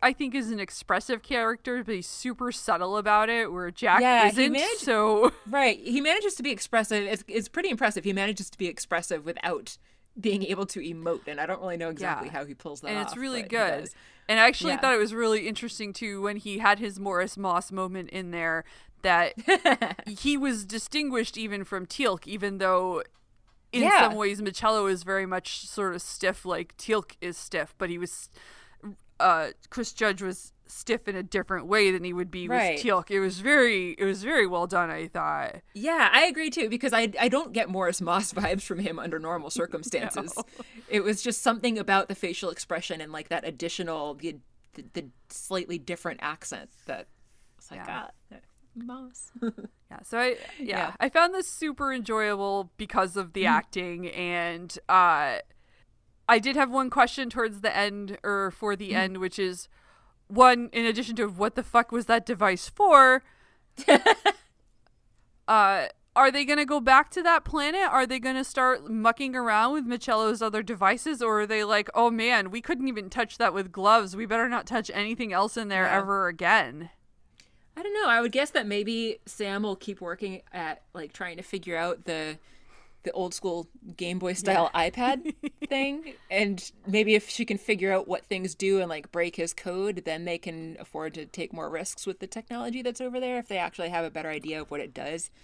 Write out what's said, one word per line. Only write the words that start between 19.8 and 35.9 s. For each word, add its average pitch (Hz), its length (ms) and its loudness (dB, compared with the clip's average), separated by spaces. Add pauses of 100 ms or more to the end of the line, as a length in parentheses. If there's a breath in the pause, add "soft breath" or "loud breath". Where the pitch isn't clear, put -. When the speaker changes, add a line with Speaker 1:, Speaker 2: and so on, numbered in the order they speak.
Speaker 2:
<laughs> - 20 -10
Speaker 1:
he 277 280 0
was 254 280 -2
distinguished 233 720 -4
even 208 280 -6
from 185 220 -8
Teal'c, 208 380 -2
even 196 340 -6
though 185 440 2 (720)
in 247 100 2
Speaker 2:
Yeah. 359 260 8
Speaker 1:
some 214 60 -2
ways 202 260 -2
Michello 214 460 0
is 185 160 -2
very 190 240 -2
much 185 400 -8
sort 190 300 -4
of 180 60 -10
stiff, - 420 -4
like 175 320 -6
Teal'c - 440 -2
is 175 160 -8
stiff, - 420 -6
but 180 120 -4
he 175 80 -6
was, - 300 -10 (920 loud breath)
uh, 160 300 4 (220)
Chris 233 220 -8
Judge 202 300 -2
was 185 300 -8 (160)
stiff - 400 -6
in 196 80 -6
a 185 80 -6
different 185 420 -4
way 202 240 4
than 180 140 -2
he 180 80 -6
would 180 180 -6
be 180 160 -8
Speaker 2:
Right. 214 300 2
Speaker 1:
with 147 80 -6
Teal'c. 190 260 2
It 196 80 0
was 190 220 -2
very, 226 580 4
it 202 60 -2
was 190 180 -2
very 247 240 4
well 175 220 0
done, 175 200 0
I 160 200 -8
thought. 151 480 -4 (180)
Speaker 2:
Yeah, 269 380 2